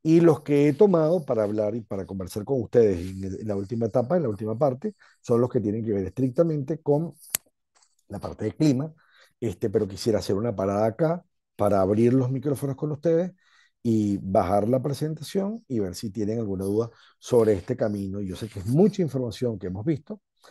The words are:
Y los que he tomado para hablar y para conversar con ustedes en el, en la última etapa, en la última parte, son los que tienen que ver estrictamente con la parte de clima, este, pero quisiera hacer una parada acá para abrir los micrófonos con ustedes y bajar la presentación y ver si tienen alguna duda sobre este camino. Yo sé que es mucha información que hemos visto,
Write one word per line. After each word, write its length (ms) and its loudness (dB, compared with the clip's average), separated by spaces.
Y 180 6
los 200 6
que 260 4
he 60 4
tomado 520 4
para 180 0
hablar 320 0
y 60 -6
para 240 -8
conversar 380 -8
con 180 -2
ustedes 380 4
en 240 -8
el, 180 -8
en 60 -8
la 80 -4
última 320 -4
etapa, 300 0
en 60 0
la 60 -2
última 260 -6
parte, 380 -2
son 220 2
los 80 2
que 100 -2
tienen 240 -2
que 100 -2
ver 120 -2
estrictamente 760 -2
con 360 -2
la 100 -10
parte 260 -8
de 60 -2
clima, 420 0
este, 320 -4
pero 160 0
quisiera 320 -2
hacer 160 -2
una 200 -2
parada 300 0
acá 380 -2
para 260 2
abrir 320 4
los 160 2
micrófonos 460 -4
con 160 -6
ustedes 400 0
y 400 2
bajar 480 2
la 120 2
presentación 840 -6
y 120 -4
ver 160 -4
si 160 -8
tienen 260 -4
alguna 280 -4
duda 260 -2
sobre 360 4
este 220 -4
camino. 460 -4
Yo 140 -8
sé 120 -8
que 120 -14
es 80 -8
mucha 340 4
información 560 -4
que 100 -10
hemos 180 -8
visto, 360 -6